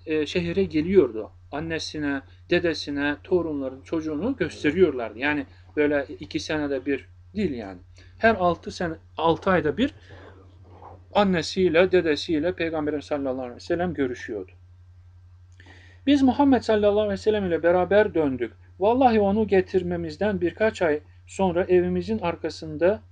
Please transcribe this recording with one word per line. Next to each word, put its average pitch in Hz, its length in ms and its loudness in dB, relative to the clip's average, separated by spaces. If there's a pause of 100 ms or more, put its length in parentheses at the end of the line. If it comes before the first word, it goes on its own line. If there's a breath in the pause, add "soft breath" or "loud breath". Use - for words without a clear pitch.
e, 156 200 -2
şehire 170 380 -2
geliyordu. 151 680 2 (200)
Annesine, 151 720 -6 (280 soft breath)
dedesine, 147 760 -2
torunların 143 580 -4
çocuğunu 156 560 -4
gösteriyorlardı. 143 840 0
Yani 143 260 -2 (300 soft breath)
böyle 147 300 2 (140)
iki - 200 -8
senede 143 460 -4
bir 135 240 -4 (260)
değil 190 160 -2
yani. 98 280 -10 (380 soft breath)
Her 170 180 2
altı 175 360 -2
sene, 170 220 -6 (240)
altı 160 320 2
ayda 151 280 2
bir 269 160 0 (1200 loud breath)
annesiyle, 185 760 2
dedesiyle 165 640 0
Peygamberimiz 151 520 -4
sallallahu 135 360 -4
aleyhi 123 140 -10
ve 117 40 -18
sellem 175 340 -2
görüşüyordu. 123 580 -6 (1600 soft breath)
Biz 277 140 4
Muhammed 262 400 4
sallallahu 208 380 2
aleyhi 208 140 0
ve 196 40 -4
sellem 214 280 0
ile 160 180 0
beraber 180 500 4
döndük. 131 400 -2 (260 soft breath)
Vallahi 233 400 4
onu 202 280 2
getirmemizden 180 920 -2
birkaç 214 400 -2
ay 151 180 0 (280 soft breath)
sonra 185 360 0
evimizin 180 560 0
arkasında 165 840 -2 (100)